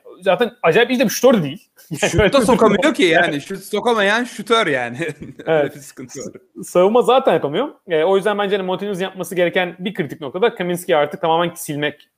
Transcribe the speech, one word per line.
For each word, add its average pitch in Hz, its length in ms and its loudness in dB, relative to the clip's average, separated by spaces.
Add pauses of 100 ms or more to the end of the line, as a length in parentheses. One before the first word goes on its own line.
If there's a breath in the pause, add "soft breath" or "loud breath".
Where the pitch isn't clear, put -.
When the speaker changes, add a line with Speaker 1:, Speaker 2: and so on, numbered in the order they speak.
(220)
Speaker 1:
zaten 196 300 0 (120)
acayip 214 280 4
iyi 247 80 0
de 269 40 2
bir 208 60 2
şutör 262 300 4
de 170 40 0
değil. 143 240 -8 (120)
<laughs> - 100 -20 (120)
Yani 190 100 0
Speaker 2:
Şut - 100 -2
Speaker 1:
öyle - 20 6
Speaker 2:
da 202 40 4
Speaker 1:
bir 180 60 2
durum 269 120 4
Speaker 2:
sokamıyor 202 400 4
Speaker 1:
var. 311 80 2
Speaker 2:
ki - 100 0
yani. 170 280 4
Speaker 1:
Evet. 143 120 -4
Speaker 2:
Şut 196 160 -12
sokamayan 214 640 0
şutör 226 440 -2
yani. 123 300 -2
<laughs> 151 480 -10
Öyle 160 140 2
Speaker 1:
Evet. 143 160 -2
Speaker 2:
bir 147 40 -20
sıkıntı 135 400 -18
var. 113 60 -14
Speaker 1:
S-, - 380 -18
savunma 202 380 4
zaten 240 320 2
yapamıyor. 156 340 -2 (200)
Ee, 156 160 0
o 190 120 2
yüzden 202 220 0
bence 202 200 -2
hani 190 80 -6
Montaigne'in 185 340 -6
yapması 185 360 -8
gereken 175 440 0
bir 185 140 -8
kritik - 280 -6
noktada 185 340 -2
Kaminsky'yi 175 420 -2
artık 147 240 0
tamamen 170 340 0
silmek, 147 640 -6